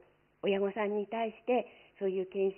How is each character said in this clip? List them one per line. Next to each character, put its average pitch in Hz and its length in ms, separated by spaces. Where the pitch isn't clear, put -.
親 196 180
御 196 120
さ 214 120
ん 202 100
に 208 120
対 226 240
し 220 60
て、 247 200
そ 196 80
う 190 40
い 190 120
う 185 40
研 196 320